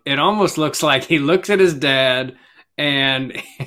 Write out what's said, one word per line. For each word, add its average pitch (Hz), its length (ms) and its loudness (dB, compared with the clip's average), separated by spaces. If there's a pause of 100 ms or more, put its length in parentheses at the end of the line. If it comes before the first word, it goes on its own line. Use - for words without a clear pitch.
it 139 140 -2
almost 196 380 2
looks 151 260 -2
like 135 200 0
he 165 140 0
looks 170 320 0
at 202 100 2
his 180 140 4
dad 131 640 0 (420)
and, 135 640 -2 (260)